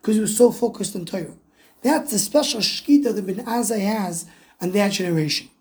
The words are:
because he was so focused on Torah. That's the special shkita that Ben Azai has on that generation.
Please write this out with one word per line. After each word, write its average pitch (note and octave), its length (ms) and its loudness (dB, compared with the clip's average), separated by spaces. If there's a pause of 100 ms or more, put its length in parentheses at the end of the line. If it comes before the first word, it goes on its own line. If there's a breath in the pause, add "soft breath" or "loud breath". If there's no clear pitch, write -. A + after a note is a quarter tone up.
because G#3+ 140 0
he G#3+ 60 4
was G#3 160 -2
so A#3+ 160 6
focused - 420 -4
on F3+ 100 -8
Torah. E3 300 -8 (480 soft breath)
That's C#4 300 0
the G#3 80 -2
special - 400 0
shkita C#4 520 2
that G3 140 -4
Ben G3 180 -6
Azai A3+ 360 -2
has G3 460 -2 (340 loud breath)
on F3 100 -2
that G3+ 220 2
generation. E3 560 -2 (120)